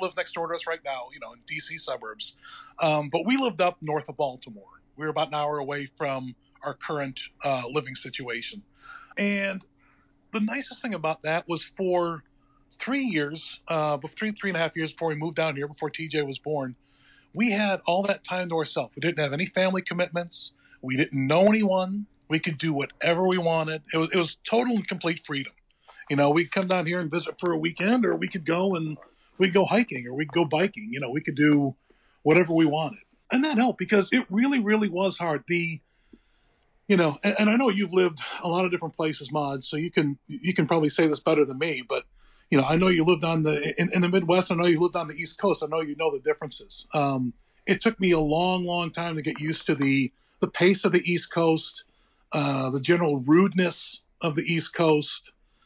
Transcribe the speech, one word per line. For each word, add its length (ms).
lives 160
next 160
door 140
to 80
us 140
right 160
now, 280
you 60
know, 140
in 140
D 120
C 200
suburbs. 580
Um, 280
but 160
we 100
lived 240
up 200
north 280
of 80
Baltimore. 640
We 80
were 60
about 180
an 60
hour 240
away 280
from 400
our 120
current, 460
uh, 260
living 260
situation. 680
And 480
the 80
nicest 400
thing 140
about 280
that 260
was 160
for 580
three 300
years, 640
uh, 320
bef-, 180
three, 140
three 200
and 60
a 40
half 160
years 160
before 160
we 80
moved 200
down 200
here, 100
before 240
T 160
J 160
was 160
born, 380
we 160
had 340
all 200
that 180
time 280
to 60
ourselves. 380
We 60
didn't 180
have 140
any 140
family 360
commitments. 680
We 120
didn't 320
know 180
anyone. 600
We 120
could 180
do 140
whatever 520
we 140
wanted. 440
It 40
was, 140
it 60
was 240
total 320
and 140
complete 320
freedom. 320
You 60
know, 160
we'd 180
come 160
down 200
here 120
and 100
visit 300
for 140
a 40
weekend, 480
or 120
we 100
could 180
go 300
and 240
we'd 160
go 100
hiking, 440
or 60
we'd 180
go 120
biking. 460
You 80
know, 100
we 120
could 160
do 400
whatever 280
we 140
wanted. 320
And 140
that 140
helped 200
because 340
it 160
really, 300
really 300
was 300
hard. 280
The, 340
you 80
know, 260
and, 160
and 100
I 60
know 140
you've 240
lived 260
a 60
lot 160
of 80
different 240
places, 340
Maude, 320
so 140
you 160
can, 340
you 260
can 140
probably 220
say 180
this 140
better 240
than 140
me, 300
but, 180
you 80
know, 60
I 120
know 120
you 160
lived 200
on 200
the, 340
in, 160
in 80
the 60
Midwest. 420
I 60
know 100
you 140
lived 160
on 100
the 80
East 240
Coast. 240
I 60
know 120
you 140
know 160
the 80
differences. 760
Um, 420
it 120
took 200
me 100
a 80
long, 460
long 260
time 240
to 80
get 160
used 280
to 100
the, 360
the 80
pace 360
of 60
the 100
East 320
Coast, 520
uh, 360
the 120
general 400
rudeness 840
of 140
the 80
East 320
Coast. 560